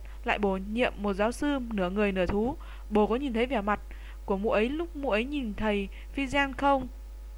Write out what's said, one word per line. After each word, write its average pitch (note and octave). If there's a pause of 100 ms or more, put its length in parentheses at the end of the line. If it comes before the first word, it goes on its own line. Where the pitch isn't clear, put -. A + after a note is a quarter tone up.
(240)
lại A#3+
bổ G3
nhiệm G#3+
một G3+
giáo G#3
sư C#4+ (140)
nửa F#3
người G3+
nửa F#3
thú. A3+ (340)
Bố G#3
có G#3+
nhìn C#4
thấy A3+
vẻ B3+
mặt G3+ (440)
của G3
mụ G3+
ấy G#3+
lúc D#4+
mụ C#4
ấy G#3
nhìn C4
thầy G3+ (280)
Fitzgerald C#4
không?" C#4 (500)